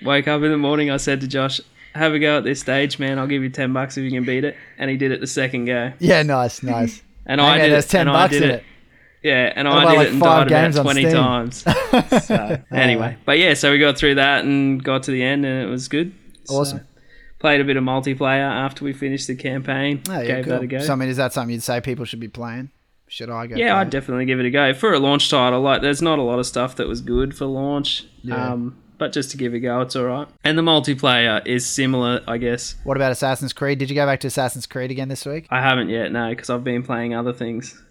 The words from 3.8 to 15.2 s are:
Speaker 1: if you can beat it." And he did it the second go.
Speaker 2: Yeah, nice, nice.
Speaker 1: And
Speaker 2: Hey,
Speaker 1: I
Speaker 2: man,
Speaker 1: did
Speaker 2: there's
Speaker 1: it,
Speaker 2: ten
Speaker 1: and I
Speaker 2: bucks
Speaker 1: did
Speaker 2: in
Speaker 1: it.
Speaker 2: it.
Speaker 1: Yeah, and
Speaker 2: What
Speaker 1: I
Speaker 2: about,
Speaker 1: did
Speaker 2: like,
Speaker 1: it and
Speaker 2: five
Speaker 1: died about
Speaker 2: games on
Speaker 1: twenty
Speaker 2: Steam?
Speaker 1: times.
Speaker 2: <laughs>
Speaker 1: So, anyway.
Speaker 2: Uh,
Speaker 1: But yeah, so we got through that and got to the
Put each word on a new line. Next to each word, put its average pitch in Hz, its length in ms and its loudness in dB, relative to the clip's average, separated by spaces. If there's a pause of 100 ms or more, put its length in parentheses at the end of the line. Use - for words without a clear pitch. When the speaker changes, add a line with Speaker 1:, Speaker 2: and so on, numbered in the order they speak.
Speaker 1:
if 135 80 -4
you 131 60 -4
can 127 140 -2
beat 131 200 0
it." 143 120 -4 (220)
And 135 120 -4
he 135 60 -2
did 135 160 0
it - 80 -4
the 127 60 -6
second 127 380 -2
go. 123 340 -2
Speaker 2:
Yeah, 156 240 4
nice, 131 400 0
nice. 117 400 -4 (220)
Speaker 1:
And 139 160 0
Speaker 2:
Hey, 143 60 6
Speaker 1:
I 147 100 6
Speaker 2:
man, 156 80 4
Speaker 1:
did 151 80 6
Speaker 2:
there's 147 140 4
Speaker 1:
it, - 40 -10
Speaker 2:
ten 190 180 4
Speaker 1:
and - 80 4
I 175 80 6
Speaker 2:
bucks 180 100 2
Speaker 1:
did 160 80 4
Speaker 2:
in 139 80 4
Speaker 1:
it. 127 60 0
Speaker 2:
it. - 80 -16 (580)
Speaker 1:
Yeah, 127 340 2
and 143 100 -2
Speaker 2:
What 143 120 4
Speaker 1:
I 143 40 8
Speaker 2:
about, 165 80 8
Speaker 1:
did 156 80 8
Speaker 2:
like, 147 80 6
Speaker 1:
it - 60 0
and 139 80 2
Speaker 2:
five 160 280 6
Speaker 1:
died 127 40 4
about 151 120 6
Speaker 2:
games 151 140 2
on 139 60 4
Speaker 1:
twenty 139 180 4
Speaker 2:
Steam? 165 120 4
Speaker 1:
times. 123 500 0
Speaker 2:
<laughs> 427 640 2
Speaker 1:
So, 139 320 -2 (120)
anyway. 120 480 0
Speaker 2:
Uh, - 60 -20
Speaker 1:
But 147 140 4
yeah, 170 160 4
so 143 180 2
we 143 60 4
got 143 200 4
through 143 180 4
that 139 280 4
and 139 400 2
got 131 200 0
to 143 60 -4
the 127 140 0